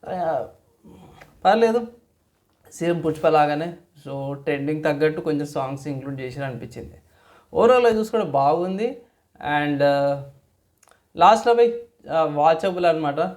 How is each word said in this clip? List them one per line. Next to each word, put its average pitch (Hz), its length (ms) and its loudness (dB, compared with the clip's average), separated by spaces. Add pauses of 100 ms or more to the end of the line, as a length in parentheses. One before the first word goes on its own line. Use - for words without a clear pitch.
ఆ, 160 360 -4 (1000)
పర్లేదు, 226 420 4 (840)
సేమ్ 170 340 -2
పుష్ప 156 220 0
లాగానే. 151 440 2 (360)
So 139 240 -8
ట్రెండింగ్ 147 520 -4
తగ్గట్టు 151 360 0
కొంచెం 151 260 -4
సాంగ్స్ 139 420 -8
ఇంక్లూడ్ 135 320 -10
చేసిరు 127 240 -8
అనిపించింది. 120 500 -12 (600)
ఓవరాల్గా 240 440 4
చూసుకుంటే 220 280 -2
బాగుంది. 175 720 -2 (680)
And, 143 160 -2
ఆ, 143 400 0 (920)
లాస్ట్లో 220 380 6
పోయి, 233 200 4 (360)
ఆ, 160 120 2
వాచబుల్ 165 640 2
అనమాట. 156 340 0 (160)